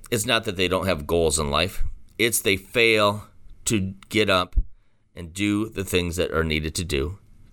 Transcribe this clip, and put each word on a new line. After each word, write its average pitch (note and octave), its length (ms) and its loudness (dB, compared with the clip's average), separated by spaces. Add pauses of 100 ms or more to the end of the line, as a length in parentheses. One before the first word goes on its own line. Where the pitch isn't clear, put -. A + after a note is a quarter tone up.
It's A2 160 0
not A2+ 200 0
that G#2 100 -6
they F2+ 120 2
don't F2 200 0
have D#2 180 -2
goals D#2+ 320 2
in D2 140 -2
life. E2+ 320 0 (340)
It's A2 240 0
they G2 160 2
fail G#2+ 720 2 (380)
to F#2+ 280 0 (160)
get G#2 220 2
up F2+ 240 0 (600)
and F2 160 -12
do G#2 380 -2
the G2 140 -6
things F2 320 0
that F2 160 0
are E2 120 0
needed D#2 320 -2
to F#2 80 -4
do D2+ 360 -2 (340)